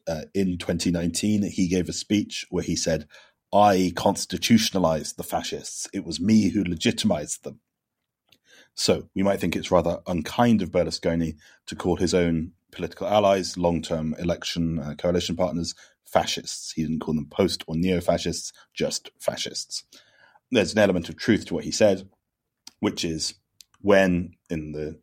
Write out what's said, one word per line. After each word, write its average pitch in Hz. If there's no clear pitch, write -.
Uh, 82
in 95
twenty 87
nineteen, 87
he 92
gave 87
a 80
speech -
where -
he 85
said, 78
"I 95
constitutionalized 95
the 85
fascists. -
It -
was 85
me 101
who 95
legitimized 85
them." -
So -
we 98
might 98
think 87
it's 87
rather 82
unkind 98
of 87
Berlusconi 85
to -
call 87
his 87
own 85
political 87
allies, 98
long-term 82
election, 82
uh, 73
coalition 87
partners, 85
fascists. -
He 80
didn't 76
call 80
them 73
post -
or 80
neo-fascists, 85
just -
fascists. -
There's 101
an 107
element 92
of 80
truth 101
to 95
what 78
he -
said, 98
which -
is 80
when, 92
in 78
the, 76